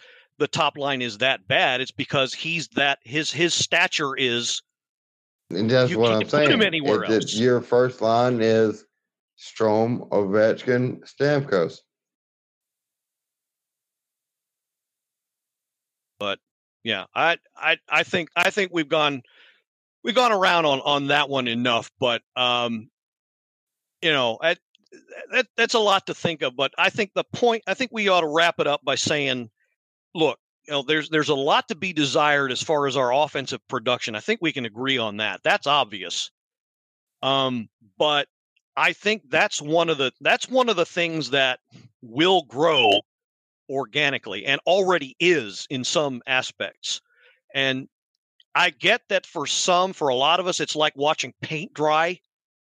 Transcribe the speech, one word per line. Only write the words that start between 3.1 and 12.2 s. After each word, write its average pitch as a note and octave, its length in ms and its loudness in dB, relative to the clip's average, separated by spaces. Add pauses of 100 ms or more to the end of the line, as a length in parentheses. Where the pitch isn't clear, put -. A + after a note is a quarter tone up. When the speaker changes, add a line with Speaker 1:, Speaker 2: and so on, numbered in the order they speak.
Speaker 1:
his E3 220 0
stature E3 640 -2
is A#2+ 440 -2 (880)
Speaker 2:
And G#2+ 200 -2
that's B2+ 200 2
Speaker 1:
you A2 100 -2
Speaker 2:
what A#2 100 4
Speaker 1:
can't A2 140 2
Speaker 2:
I'm - 60 -6 (120)
Speaker 1:
put D3 100 4
him A#3+ 80 2
Speaker 2:
saying. G#3+ 40 4
Speaker 1:
anywhere D#3+ 400 0
Speaker 2:
It's, A2 100 0
it's G2+ 200 0
Speaker 1:
else. G#2+ 60 -4
Speaker 2:
your B2 220 2
first B2 400 2
line A#2 400 2
is A2 420 2 (560)
Strome, A2 680 -2
Ovechkin, A2 1000 0
Stamkos. C#3 680 0 (4000)